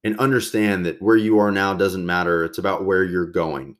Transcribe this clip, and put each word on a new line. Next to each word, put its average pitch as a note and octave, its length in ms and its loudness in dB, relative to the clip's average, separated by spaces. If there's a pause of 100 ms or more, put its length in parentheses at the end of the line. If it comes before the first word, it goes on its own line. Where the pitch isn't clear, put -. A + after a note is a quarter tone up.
And G#2+ 160 -2
understand G#2+ 640 0
that E2 160 -4
where A2 160 4
you A2 220 4
are G#2 120 2
now G2 220 0
doesn't F#2 320 -2
matter. F2 400 0
It's E2 140 -8
about F#2+ 260 -2
where F#2+ 180 2
you're F2+ 220 -2
going. D2 540 -6